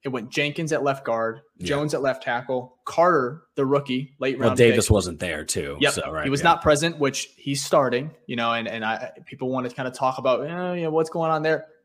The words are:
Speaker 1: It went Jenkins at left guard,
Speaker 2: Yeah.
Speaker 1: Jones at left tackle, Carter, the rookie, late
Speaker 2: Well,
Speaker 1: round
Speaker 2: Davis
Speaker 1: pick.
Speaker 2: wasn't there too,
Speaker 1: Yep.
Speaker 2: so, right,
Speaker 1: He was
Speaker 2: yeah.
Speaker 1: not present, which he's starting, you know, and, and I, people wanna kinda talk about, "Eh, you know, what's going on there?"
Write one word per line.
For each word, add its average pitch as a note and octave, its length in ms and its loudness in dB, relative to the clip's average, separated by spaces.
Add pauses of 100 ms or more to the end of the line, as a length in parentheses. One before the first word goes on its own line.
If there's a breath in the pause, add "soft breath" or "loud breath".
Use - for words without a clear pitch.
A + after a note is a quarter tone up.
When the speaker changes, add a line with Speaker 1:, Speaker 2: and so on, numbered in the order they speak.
Speaker 1:
It C#3+ 60 -6
went B2 200 -6
Jenkins D3 420 -2
at C#3 120 0
left C#3 220 -2
guard, A2+ 360 -2 (160)
Speaker 2:
Yeah. - 100 -10
Speaker 1:
Jones D3 260 -2
at C#3 80 -2
left C3+ 220 -2
tackle, B2+ 640 -4
Carter, D#3 580 2 (120)
the C#3 100 0
rookie, C3+ 540 0
late C3 200 -2
Speaker 2:
Well, A#2 100 4
Speaker 1:
round G#2+ 80 0
Speaker 2:
Davis A#2+ 300 6
Speaker 1:
pick. A2 60 6
Speaker 2:
wasn't F2+ 260 0
there E2 240 -6
too, C#2+ 380 -6
Speaker 1:
Yep. C#3+ 120 2
Speaker 2:
so, C#3 180 -6
right, D#2+ 120 -6
Speaker 1:
He C#3 60 -2
was C#3 120 -2
Speaker 2:
yeah. E3 40 0
Speaker 1:
not E3 160 4
present, D#3+ 360 2
which C#3 380 -2
he's C#3 280 -6
starting, C#3 480 2 (140)
you B2+ 100 -8
know, A#2 180 0
and, A2+ 140 -2
and A2+ 180 -6
I, A2+ 260 -4 (140)
people C3 240 -8
wanna B2+ 200 -4
kinda B2+ 220 -8
talk C3 260 -2
about, B2+ 300 0
"Eh, F3+ 280 -4
you F3 80 -4
know, D#3+ 80 -2
what's D#3+ 180 2
going E3 220 -2
on D#3 120 0
there?" D#3 220 0 (200)